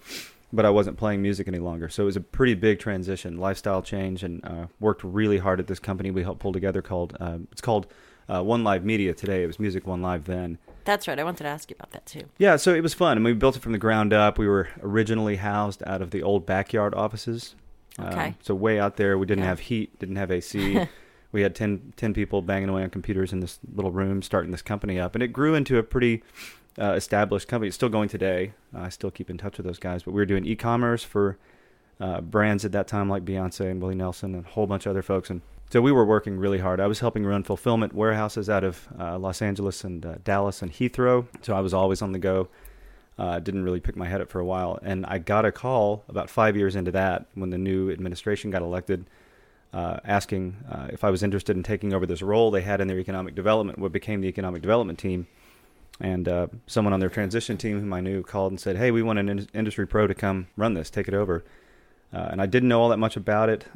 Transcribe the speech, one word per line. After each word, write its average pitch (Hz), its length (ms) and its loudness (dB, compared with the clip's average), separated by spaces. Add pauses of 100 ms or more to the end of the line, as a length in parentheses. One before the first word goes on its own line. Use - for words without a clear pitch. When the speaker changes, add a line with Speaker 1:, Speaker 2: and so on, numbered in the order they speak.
(540)
Speaker 1:
but 107 100 4
I 104 60 8
wasn't 101 280 4
playing 104 260 0
music 98 240 -2
any 92 100 -4
longer. 85 320 -6
So - 140 -2
it - 20 4
was 101 120 0
a 92 40 -4
pretty 127 320 2
big 104 240 4
transition, 92 600 -6
lifestyle 95 440 -2
change, 95 400 -4
and, 87 240 -8
uh, 85 220 -10 (120)
worked 104 240 2
really 101 360 2
hard 92 200 2
at 87 60 -2
this 95 140 -6
company 95 320 -4
we 92 100 0
helped 87 200 -4
pull 95 120 -4
together 92 300 -2
called, 87 360 -4
uh, 85 200 -6 (120)
it's - 100 -16
called, 107 260 0 (420)
uh, 92 140 -2
One 117 200 2
Live 98 220 2
Media 101 300 2
today. 92 280 -2
It 85 40 -2
was 82 120 -8
Music 95 280 -2
One 90 160 -4
Live 87 220 -2
then. 90 340 -6 (260)
Speaker 2:
That's 101 220 -2
right. 139 120 -4
I 151 40 -2
wanted 165 200 -6
to 147 60 -4
ask 151 200 -10
you - 80 -14
about - 140 -20
that, - 140 -18
too. 151 160 -16 (160)
Speaker 1:
Yeah, 185 200 8
so 180 160 6
it 160 80 4
was 160 120 0
fun. 156 240 4
And 110 80 4
we 117 80 6
built 127 240 4
it - 40 -10
from 117 100 -4
the 107 60 0
ground 107 360 4
up. 104 240 6
We 107 100 2
were 98 220 4 (120)
originally 107 560 0
housed 104 480 -2
out 95 160 -4
of 87 100 -6
the 98 100 -2
old 98 240 2
backyard 101 480 0
offices. 107 640 -4 (440)
Um, 90 80 -6
Speaker 2:
Okay. 92 340 -4
Speaker 1:
so 101 140 -2
way 104 240 4
out 101 160 2
there, 98 220 4
we 95 80 2
didn't 98 180 2
Speaker 2:
Yeah. 92 60 2
Speaker 1:
have 90 100 -2
heat, - 400 -4
didn't 95 160 -6
have 95 160 -2
A 90 100 2
C. 101 460 0 (160)
Speaker 2:
<laughs> - 300 -20
Speaker 1:
We 104 80 2
had 98 140 2
ten, 104 420 -4
ten 110 160 -2
people 101 280 0
banging 95 280 -2
away 95 140 0
on 92 60 -4
computers 95 440 -2
in 92 80 -2
this - 180 -8 (160)
little 95 160 -2
room, 98 300 0
starting 90 300 -2
this 87 100 -6
company 101 380 -4
up. 90 140 -2
And 113 80 -2
it 123 80 0
grew 147 260 2
into 135 220 2
a 110 60 4
pretty, 120 400 2 (560)
uh, 101 140 2
established 101 560 0
company. 110 180 -2
It's 90 80 -6
still 123 140 2
going 107 180 0
today. 95 460 -2 (200)
Uh, 90 80 -10
I 90 80 -8
still - 220 -6
keep - 180 -12
in 90 80 -8
touch 101 200 -10
with 92 80 -8
those 87 140 -8
guys. 90 240 -6
But - 80 -8
we 101 100 2
were 101 40 4
doing 92 200 2
e-commerce 120 580 0
for, 101 340 0 (640)
uh, 92 220 -4
brands 104 440 2
at 95 60 -2
that 98 160 0
time 101 220 -2
like 95 160 -2
Beyonce 95 440 -4
and 92 120 -4
Willie 92 140 -2
Nelson 92 400 -6
and 87 100 -10
a - 40 -20
whole 107 180 0
bunch 98 180 -2
of 104 60 -2
other 95 100 0
folks. 95 280 -2
And 90 120 -6 (280)
so 120 120 6
we 139 100 6
were 123 140 8
working 104 320 4
really 98 220 2
hard. 92 220 0
I 101 60 4
was 107 120 0
helping 110 260 0
run 98 180 2
fulfillment 113 500 0
warehouses 107 560 0
out 98 140 2
of, 90 240 -4 (120)
uh, 87 180 -6
Los 95 240 -4
Angeles 98 420 -2
and, 87 220 -8
uh, 85 180 -8
Dallas 101 380 0
and 87 100 -8
Heathrow. 123 560 2 (140)
So 107 140 -2
I 95 60 2
was 92 120 0
always 95 280 2
on 98 120 -4
the 95 60 -4
go. 92 280 0 (720)
Uh, 87 220 -2
didn't 95 240 -4
really 90 160 0
pick - 160 -4
my 87 120 -6
head 95 120 -2
up 90 100 -6
for 92 100 -6
a 87 60 -2
while. 92 360 -2
And 95 240 -4
I 95 140 -4
got 104 260 2
a 104 60 4
call 110 580 0
about 95 200 -4
five 107 280 4
years 98 180 2
into 90 160 -2
that 95 440 0
when 95 160 -4
the 90 60 -4
new 95 340 0
administration 92 600 -4
got 92 100 0
elected, 90 440 -2 (680)
uh, 85 300 -4
asking, 98 520 -2 (140)
uh, 67 220 -10
if - 120 -8
I 104 80 4
was 92 100 2
interested 101 340 0
in 92 60 -2
taking 101 320 -2
over 92 120 2
this 85 160 -4
role 107 300 4
they 95 100 2
had 98 200 0
in 95 60 0
their 92 100 -2
economic 92 380 -6
development, 101 420 2
what 92 140 -4
became 101 300 -4
the 95 60 0
economic 90 340 -4
development 98 360 2
team. 90 300 -4 (720)
And, 92 280 -2
uh, 87 200 0 (200)
someone 104 260 2
on 95 60 2
their 95 100 2
transition 104 480 -4
team 104 220 -4
whom 101 140 -6
I 90 80 -4
knew 95 220 -4
called 95 280 -2
and 95 80 -8
said, 95 160 -2
"Hey, 120 160 2
we 117 120 2
want 110 160 0
an 101 100 0
in-, 101 240 -4
industry 104 320 -2
pro 107 220 2
to 95 80 0
come 95 320 -2 (100)
run 107 160 2
this, 80 160 -4
take - 180 -4
it 92 60 -4
over." 92 300 0 (680)
Uh, 85 200 -6
and 95 100 -2
I 98 60 2
didn't 123 220 4
know 117 120 6
all 117 80 6
that 110 80 4
much 110 180 0
about 107 340 2
it, 107 160 0 (100)